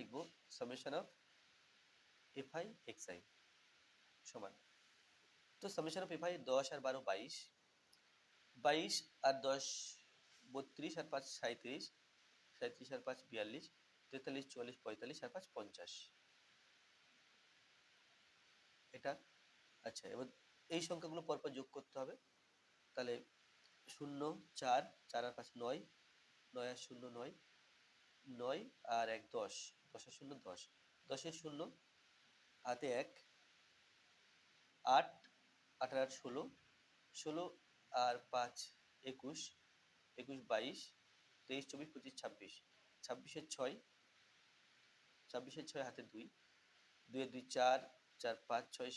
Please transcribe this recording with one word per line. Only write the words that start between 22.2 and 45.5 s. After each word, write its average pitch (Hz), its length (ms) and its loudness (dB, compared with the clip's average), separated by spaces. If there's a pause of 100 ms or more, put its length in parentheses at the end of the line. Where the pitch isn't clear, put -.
তাহলে 123 220 2 (800)
শূন্য, 143 260 -4 (380)
চার, 131 220 8 (300)
চার 120 160 2
আর 123 100 -4
পাঁচ 120 120 -8 (140)
নয়, 131 160 2 (760)
নয় 123 180 0
আর 120 120 -8
শূন্য 123 180 -12 (140)
নয়, 135 160 -4 (1080)
নয় 139 200 2 (360)
আর 113 100 6 (100)
এক 107 60 -12 (140)
দশ, 101 160 2 (380)
দশ - 180 -12
আর - 80 -16
শূন্য 139 140 -10 (160)
দশ, 90 120 -6 (500)
দশের 160 320 -2
শূন্য, 147 180 -4 (1040)
হাতে 123 220 0 (140)
এক, - 100 -4 (1700)
আট, 135 260 8 (720)
আট 127 80 0 (120)
আর 131 160 2
ষোলো, 135 240 -2 (800)
ষোলো 156 220 0 (480)
আর 123 240 6 (180)
পাঁচ 123 220 4 (560)
একুশ, 131 280 -6 (840)
একুশ 135 180 -6 (120)
বাইশ, 123 280 4 (680)
তেইশ, 135 220 0
চব্বিশ, 151 240 -6
পঁচিশ, 131 280 -10
ছাব্বিশ, 104 320 -8 (520)
ছাব্বিশের 131 400 -6 (100)
ছয়, 135 200 2 (1500)
ছাব্বিশের 139 400 -6